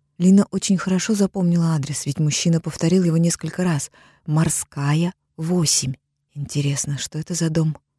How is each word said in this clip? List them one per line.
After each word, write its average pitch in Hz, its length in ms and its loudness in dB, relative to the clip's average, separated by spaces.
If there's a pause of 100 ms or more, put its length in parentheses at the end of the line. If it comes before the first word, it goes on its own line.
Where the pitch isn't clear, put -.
(180)
Лина 190 320 6
очень 190 280 0
хорошо 185 360 -2
запомнила 170 640 2
адрес, 143 300 -4
ведь 139 140 -4
мужчина 160 420 0
повторил 170 420 0
его 165 140 2
несколько 165 460 -2
раз. 165 280 -2 (340)
"Морская, 156 880 0 (220)
восемь". 160 580 0 (400)
Интересно, 143 640 -4
что - 220 -10
это 175 140 -8
за 165 160 -2
дом? 156 280 0 (220)